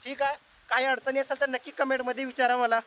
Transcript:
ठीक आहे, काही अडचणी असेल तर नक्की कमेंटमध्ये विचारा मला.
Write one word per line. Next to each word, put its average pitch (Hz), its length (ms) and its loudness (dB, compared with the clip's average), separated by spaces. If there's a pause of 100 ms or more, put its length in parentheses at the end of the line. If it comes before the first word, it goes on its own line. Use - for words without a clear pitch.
ठीक 269 180 -4
आहे, 277 140 0 (320)
काही 254 160 2
अडचणी 262 340 0
असेल 269 220 -2
तर 277 80 2
नक्की 254 220 -6
कमेंटमध्ये 262 540 -2
विचारा 247 320 2
मला. 233 300 2